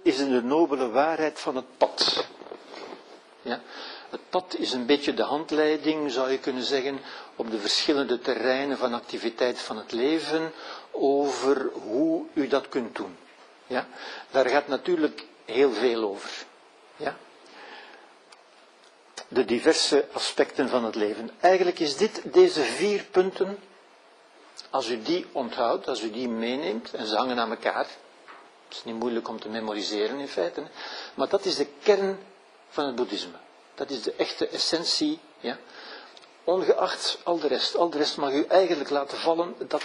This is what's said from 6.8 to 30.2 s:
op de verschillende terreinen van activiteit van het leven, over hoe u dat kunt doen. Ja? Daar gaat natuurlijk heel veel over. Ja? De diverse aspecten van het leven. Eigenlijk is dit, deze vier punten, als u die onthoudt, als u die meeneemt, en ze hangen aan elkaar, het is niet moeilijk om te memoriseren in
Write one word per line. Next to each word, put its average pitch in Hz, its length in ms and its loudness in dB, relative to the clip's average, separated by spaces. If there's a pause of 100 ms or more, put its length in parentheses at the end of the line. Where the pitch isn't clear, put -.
op 113 140 -6
de 110 80 -2
verschillende 120 600 2
terreinen 131 600 0
van 120 160 0
activiteit 120 640 -2
van - 180 -8
het 104 160 -10
leven, 156 600 0 (380)
over 139 840 2
hoe 127 600 0
u 143 140 0
dat 135 220 0
kunt 120 280 -4
doen. 95 200 -8 (500)
Ja? 127 200 -4 (440)
Daar 131 180 4
gaat 143 200 2
natuurlijk 151 560 0 (200)
heel 127 280 4
veel 113 360 2
over. 98 220 -8 (640)
Ja? 147 200 -6 (2000)
De 123 160 4
diverse 123 680 4
aspecten - 560 0
van 117 160 2
het 110 100 -2
leven. 107 360 -2 (100)
Eigenlijk 180 380 6
is 151 180 0
dit, - 280 0
deze 175 380 8
vier 170 420 0
punten, 190 540 0 (1120)
als 135 180 0
u 190 140 -2
die 180 300 0
onthoudt, 127 560 0
als 117 140 -4
u 110 80 -4
die 120 180 -4
meeneemt, 131 640 -4
en 117 120 -6
ze 107 100 0
hangen 123 220 2
aan 113 120 0
elkaar, 107 360 -2 (800)
het - 80 -16
is - 80 -14
niet 113 160 -6
moeilijk 117 280 -2
om 110 120 -10
te 107 80 -12
memoriseren 107 680 -2
in 139 100 -8